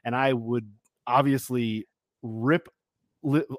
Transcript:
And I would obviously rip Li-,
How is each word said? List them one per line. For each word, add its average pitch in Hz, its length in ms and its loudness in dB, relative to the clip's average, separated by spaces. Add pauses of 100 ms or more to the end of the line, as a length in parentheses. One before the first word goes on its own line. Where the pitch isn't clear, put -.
And 120 100 -4
I 131 200 2
would 117 360 -2 (380)
obviously 123 800 0 (340)
rip 120 460 0 (540)
Li-, 147 240 0 (140)